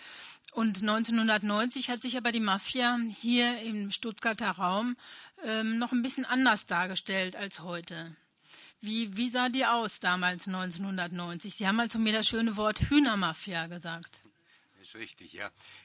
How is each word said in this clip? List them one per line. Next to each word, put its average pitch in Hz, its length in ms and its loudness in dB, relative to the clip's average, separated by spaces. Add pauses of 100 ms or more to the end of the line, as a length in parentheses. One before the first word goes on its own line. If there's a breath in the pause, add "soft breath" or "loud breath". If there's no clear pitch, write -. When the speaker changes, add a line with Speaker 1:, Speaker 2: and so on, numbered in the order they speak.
(520 loud breath)
Speaker 1:
Und 214 300 2
neunzehnhundertneunzig 220 1080 2
hat 240 120 -2
sich 247 140 -2
aber 240 140 0
die 233 80 2
Mafia 240 640 2 (180)
hier 240 440 2
im 214 280 -4
Stuttgarter 220 600 -2
Raum, 196 440 0 (460 loud breath)
ähm, 220 360 0
noch 240 120 -2
ein 247 120 2
bisschen 262 220 2
anders 247 420 4
dargestellt 185 680 -2
als 190 260 -6
heute. 170 540 -10 (680 loud breath)
Wie, 214 320 -4
wie 240 140 0
sah 247 220 0
die 254 160 0
aus 226 340 0
damals, 180 460 0
neunzehnhundertneunzig? 180 1080 -4
Sie 196 140 0
haben 202 80 4
mal 233 140 2
zu 233 80 0
mir 220 160 4
das 220 120 4
schöne 226 300 2
Wort 214 240 0
Hühnermafia 196 840 4
gesagt. 170 560 -12 (560 soft breath)
Speaker 2:
Das 95 100 -20
ist - 60 -16
richtig, 107 400 -14
ja. 98 160 -8 (340 loud breath)